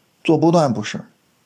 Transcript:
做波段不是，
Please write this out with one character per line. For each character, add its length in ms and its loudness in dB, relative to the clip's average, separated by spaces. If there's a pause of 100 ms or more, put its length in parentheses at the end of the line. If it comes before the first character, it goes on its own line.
(240)
做 140 2
波 120 2
段 240 2
不 80 -6
是， 200 -12 (440)